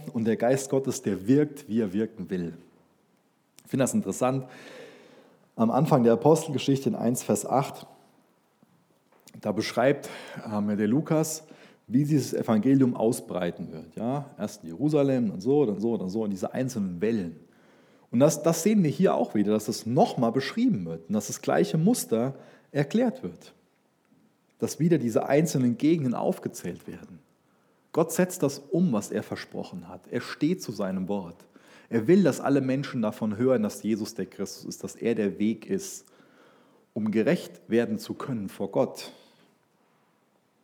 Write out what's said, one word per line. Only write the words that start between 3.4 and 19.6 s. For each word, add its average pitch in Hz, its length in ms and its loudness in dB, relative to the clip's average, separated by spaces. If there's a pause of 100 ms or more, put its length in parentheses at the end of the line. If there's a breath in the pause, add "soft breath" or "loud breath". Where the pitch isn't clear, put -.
Ich - 80 -20
finde 131 100 0
das 117 140 0
interessant. 127 500 -2 (1080 loud breath)
Am 113 160 2
Anfang 143 320 4
der 117 100 6
Apostelgeschichte 139 760 2
in 104 60 -4
eins, 120 280 -2
Vers - 200 0
acht, - 440 -4 (1500)
da 107 100 -2
beschreibt, 117 560 0 (380 loud breath)
ähm, 104 320 -2
der 107 100 2
Lukas, 156 560 0 (440 loud breath)
wie 127 160 4
dieses 143 320 2
Evangelium 123 600 4
ausbreiten 87 760 -2
wird. 78 240 -14
Ja? 127 420 -6
Erst 101 240 -10
in - 80 -14
Jerusalem, 135 600 2
dann 92 120 -6
so, 139 240 2
dann 101 140 -2
so, 113 180 0
dann 92 120 -6
so, 107 140 -2
in 104 60 -4
diese 98 240 -6
einzelnen 101 480 -4
Wellen. 101 380 -2 (720 soft breath)
Und 120 80 2
das, 143 240 4
das 165 180 2
sehen 208 220 4
wir 151 80 4
hier 185 240 2
auch - 180 -2
wieder, 104 200 2
dass 107 120 0